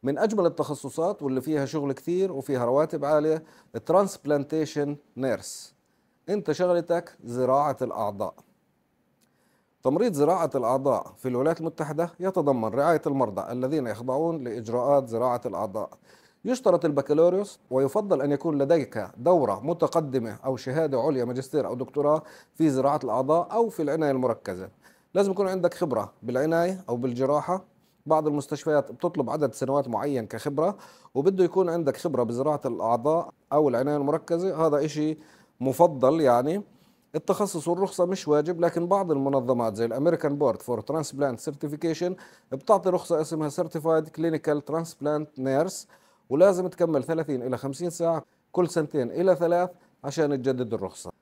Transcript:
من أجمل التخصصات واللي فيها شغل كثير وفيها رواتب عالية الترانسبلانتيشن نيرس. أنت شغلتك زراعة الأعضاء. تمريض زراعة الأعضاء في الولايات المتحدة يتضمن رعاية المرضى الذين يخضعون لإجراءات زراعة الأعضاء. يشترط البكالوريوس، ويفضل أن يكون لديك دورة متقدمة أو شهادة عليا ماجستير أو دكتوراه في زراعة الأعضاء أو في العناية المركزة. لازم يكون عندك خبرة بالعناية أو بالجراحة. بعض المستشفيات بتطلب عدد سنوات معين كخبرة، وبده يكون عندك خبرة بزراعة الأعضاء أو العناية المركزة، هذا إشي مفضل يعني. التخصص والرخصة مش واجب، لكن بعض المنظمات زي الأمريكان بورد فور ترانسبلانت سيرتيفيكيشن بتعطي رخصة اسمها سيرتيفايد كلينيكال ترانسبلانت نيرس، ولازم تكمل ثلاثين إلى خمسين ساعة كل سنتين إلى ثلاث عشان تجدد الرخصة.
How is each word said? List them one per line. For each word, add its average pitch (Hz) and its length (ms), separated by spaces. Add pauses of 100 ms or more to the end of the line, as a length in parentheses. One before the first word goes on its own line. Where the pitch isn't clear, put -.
من 135 160
أجمل 202 280
التخصصات 160 760
واللي 131 180
فيها 143 260
شغل 143 260
كثير 180 400
وفيها 135 320
رواتب 143 400
عالية 156 400 (300)
الترانسبلانتيشن 147 1200 (200)
نيرس. 120 580 (540)
أنت 190 240
شغلتك 175 720
زراعة 127 580
الأعضاء. 104 520 (1500)
تمريض 185 300
زراعة 156 420
الأعضاء 127 640
في - 120
الولايات 139 320
المتحدة 160 500 (100)
يتضمن 143 480
رعاية 143 380
المرضى 120 460
الذين 131 340
يخضعون 131 580
لإجراءات 120 640
زراعة 120 380
الأعضاء. 98 440 (540)
يشترط 208 400
البكالوريوس، 165 760 (100)
ويفضل 139 520
أن 143 100
يكون 143 300
لديك 135 540
دورة 123 440
متقدمة 135 840
أو 131 120
شهادة 135 440
عليا 131 240
ماجستير 127 420
أو 101 80
دكتوراه 147 480 (320)
في 156 160
زراعة 135 340
الأعضاء 135 480
أو 226 160
في - 140
العناية 151 280
المركزة. 110 580 (460)
لازم 196 160
يكون 190 180
عندك 180 260
خبرة 113 380 (100)
بالعناية 165 680
أو 117 80
بالجراحة. 135 680 (420)
بعض 156 200
المستشفيات 147 680
بتطلب 143 380
عدد 143 240
سنوات 135 340
معين 117 380
كخبرة، 151 500 (380)
وبده 185 300
يكون 180 240
عندك 165 280
خبرة 131 260
بزراعة 131 440
الأعضاء 120 640 (240)
أو 147 160
العناية 135 280
المركزة، 160 680
هذا 147 180
إشي 151 340 (420)
مفضل 135 600
يعني. 139 420 (520)
التخصص 175 540
والرخصة 180 360
مش 180 240
واجب، 151 320
لكن 170 260
بعض 190 240
المنظمات 131 640
زي 113 80
الأمريكان 143 540
بورد 143 240
فور 117 180
ترانسبلانت 139 600
سيرتيفيكيشن 160 760 (360)
بتعطي 185 380
رخصة 170 300
اسمها 156 280
سيرتيفايد 160 600
كلينيكال 156 560
ترانسبلانت 151 760
نيرس، 135 480 (440)
ولازم 180 380
تكمل 160 360
ثلاثين 151 380
إلى 127 140
خمسين 139 340
ساعة 165 340 (280)
كل 175 160
سنتين 147 420
إلى 180 260
ثلاث 175 340 (340)
عشان 143 380
تجدد 123 320
الرخصة. 92 360 (120)